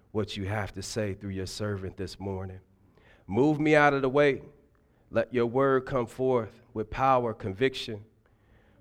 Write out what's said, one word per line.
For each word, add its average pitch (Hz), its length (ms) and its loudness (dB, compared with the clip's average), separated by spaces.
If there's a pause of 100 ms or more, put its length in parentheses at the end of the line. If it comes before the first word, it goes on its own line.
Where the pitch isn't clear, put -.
(100)
what 104 280 -4
you 98 80 -4
have 101 260 -4
to 98 100 -10
say 107 300 -4
through 101 180 -8
your 95 160 -6
servant 98 520 -6
this 92 200 -10
morning. 95 420 -8 (680)
Move 143 340 2
me 156 160 4
out 147 180 6
of 135 80 0
the 135 60 2
way. 139 340 2 (680)
Let 113 200 0
your 120 140 2
word 131 400 2
come 123 200 -2
forth 123 440 0 (240)
with 110 160 -6
power, 127 420 2
conviction. 107 720 -4 (760)